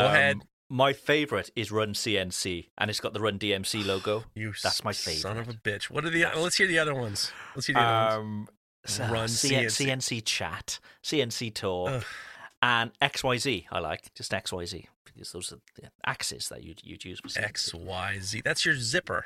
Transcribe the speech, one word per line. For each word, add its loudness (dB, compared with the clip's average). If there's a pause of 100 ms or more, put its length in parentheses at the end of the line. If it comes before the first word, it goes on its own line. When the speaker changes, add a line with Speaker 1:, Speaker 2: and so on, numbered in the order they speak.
Speaker 1:
ahead. 6
Speaker 2:
Um, -8 (280)
my 4
favourite 2
is -2
Run 2
C 2
N 0
C, -4
and 0
it's -2
got -4
the -2
Run 0
D 2
M -2
C -2
logo. 0
Speaker 1:
<sighs> -20
You -6 (100)
Speaker 2:
That's 0
my 0
Speaker 1:
son -2
Speaker 2:
favourite. -4
Speaker 1:
of -6
a -8
bitch. -2
What -2
are 0
the, 4
Speaker 2:
Yes. 4
Speaker 1:
let's 2
hear 6
the 4
other 2
ones. -2 (240)
Let's -4
hear 2
the 8
other 6
ones. -6
Speaker 2:
Um, - (360)
so -2
Speaker 1:
Run 0
Speaker 2:
C-, 2
Speaker 1:
C 4
N 4
C. 2
Speaker 2:
C 4
N 2
C -2
Chat, -2 (240)
C 2
N 2
C -4
Talk, 0
Speaker 1:
Ugh. -2 (580)
Speaker 2:
and 4 (100)
X 0
Y 4
Z, 0
I 0
like. -4
Just -6
X -4
Y -4
Z, -10 (200)
because -16
those -10
are -18 (220)
the -18 (160)
axes -2
that -12
you'd, -16
you'd -14
use -10
for -14
C -4
N -2
C. -2
Speaker 1:
X -4
Y -4
Z. -6
That's 2
your 2
zipper. -2